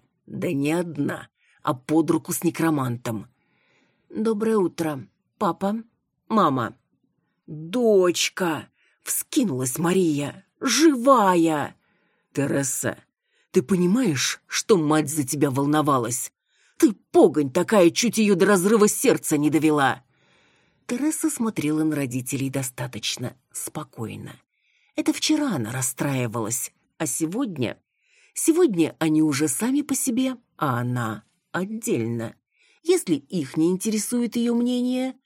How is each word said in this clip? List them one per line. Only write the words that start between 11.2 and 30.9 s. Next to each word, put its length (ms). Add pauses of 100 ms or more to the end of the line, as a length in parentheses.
«Тереса, 640 (540)
ты 120
понимаешь, 800
что 320
мать 320
за 140
тебя 260
волновалась? 800 (460)
Ты 160 (180)
погонь 400
такая, 380
чуть 280
ее 180
до 100
разрыва 420
сердца 500
не 120
довела!» 540 (840)
Тереса 440
смотрела 540
на 120
родителей 540
достаточно 840 (160)
спокойно. 840 (600)
Это 180
вчера 420
она 160
расстраивалась, 1000 (260)
а 80
сегодня? 760 (540)
Сегодня 680
они 220
уже 260
сами 340
по 140
себе, 400 (220)
а 220
она 440 (280)